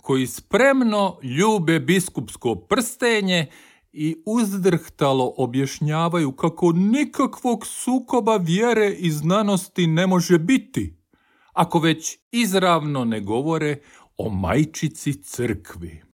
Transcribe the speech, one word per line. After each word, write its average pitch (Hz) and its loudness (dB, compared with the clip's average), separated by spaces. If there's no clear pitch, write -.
koji 131 -2
spremno 214 2
ljube 165 2
biskupsko 131 -2
prstenje 202 0
i 156 -4
uzdrhtalo 180 0
objašnjavaju 147 0
kako 170 0
nikakvog 233 0
sukoba 247 0
vjere 202 2
i 170 0
znanosti 180 0
ne 165 2
može 180 4
biti, 160 -2
ako 170 0
već 160 -2
izravno 175 0
ne 110 -2
govore 147 -2
o 107 -4
majčici 139 -2
crkvi. 87 -8